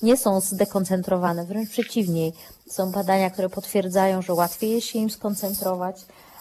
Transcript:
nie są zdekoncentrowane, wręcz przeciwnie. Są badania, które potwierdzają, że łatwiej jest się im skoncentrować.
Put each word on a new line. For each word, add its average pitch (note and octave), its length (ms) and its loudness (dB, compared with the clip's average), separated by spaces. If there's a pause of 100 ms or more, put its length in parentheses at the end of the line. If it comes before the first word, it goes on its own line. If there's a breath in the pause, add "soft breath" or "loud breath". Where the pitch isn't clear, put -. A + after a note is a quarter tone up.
nie A#3 140 6
są G3 240 2
zdekoncentrowane, F#3 1040 0
wręcz G#3 240 -6
przeciwnie. E3+ 640 0 (380 loud breath)
Są F#3+ 200 -2
badania, F#3+ 400 2
które F#3 180 -2
potwierdzają, F#3+ 760 0
że F3+ 120 -2
łatwiej F3 360 0
jest A#3 160 0
się - 120 -4
im A3 120 0
skoncentrować. F#3+ 920 -4 (360 loud breath)